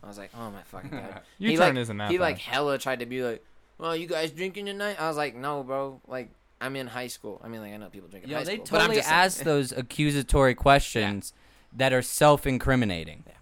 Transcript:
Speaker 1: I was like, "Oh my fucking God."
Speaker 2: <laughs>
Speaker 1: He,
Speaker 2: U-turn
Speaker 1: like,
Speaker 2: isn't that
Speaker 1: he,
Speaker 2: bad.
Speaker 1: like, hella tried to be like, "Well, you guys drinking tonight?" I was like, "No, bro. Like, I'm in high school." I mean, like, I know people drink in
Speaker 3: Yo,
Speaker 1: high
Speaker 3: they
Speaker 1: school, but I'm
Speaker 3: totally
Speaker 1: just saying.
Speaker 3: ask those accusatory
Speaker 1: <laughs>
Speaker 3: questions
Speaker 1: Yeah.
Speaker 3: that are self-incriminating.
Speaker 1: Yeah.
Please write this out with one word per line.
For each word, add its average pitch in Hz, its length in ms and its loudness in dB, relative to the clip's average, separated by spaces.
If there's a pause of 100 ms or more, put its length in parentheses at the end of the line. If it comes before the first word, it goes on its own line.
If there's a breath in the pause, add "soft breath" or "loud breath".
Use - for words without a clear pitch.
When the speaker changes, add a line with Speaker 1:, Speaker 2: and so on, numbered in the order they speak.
Speaker 1:
I 101 40 -18
was 101 100 -16
like, 98 200 -16
"Oh 113 140 -12
my 98 120 -14
fucking 92 280 -16
God." 98 380 -14
Speaker 2:
<laughs> - 100 -20
Speaker 1:
He, 208 140 0
Speaker 2:
U-turn 165 220 6
Speaker 1:
like, 127 60 -2
Speaker 2:
isn't 113 160 -6
that 104 140 -2
Speaker 1:
he, 180 60 0
Speaker 2:
bad. 180 60 2
Speaker 1:
like, 147 160 0
hella 139 380 0
tried 127 220 -4
to 123 60 -6
be 127 180 -6
like, 117 200 -6 (340)
"Well, 165 180 -6
you 165 100 -6
guys 160 260 -4
drinking 185 340 -8
tonight?" 202 340 -6
I 160 80 -2
was 160 80 -2
like, 147 200 -4
"No, 139 280 -6
bro. 135 440 -6
Like, 127 220 -10 (300)
I'm 131 160 -6
in 131 120 -8
high 123 200 -8
school." - 360 -12
I - 40 -14
mean, 113 140 -12
like, 104 120 -14
I 107 40 -14
know 104 100 -16
people 92 220 -20
drink 95 160 -20
in 131 60 -10
Speaker 3:
Yo, 151 80 -4
Speaker 1:
high 135 40 -6
Speaker 3:
they 190 120 -6
Speaker 1:
school, 226 160 -12
but - 60 0
I'm 160 40 6
Speaker 3:
totally 170 160 4
Speaker 1:
just 170 100 0
saying. 160 140 6
Speaker 3:
ask 185 220 2
those 143 280 2
accusatory 139 840 2
Speaker 1:
<laughs> - 120 2
Speaker 3:
questions 110 640 4 (400 soft breath)
Speaker 1:
Yeah. 113 60 -18
Speaker 3:
that 131 160 2
are 127 80 4 (480)
self-incriminating. 113 760 0
Speaker 1:
Yeah. - 140 -20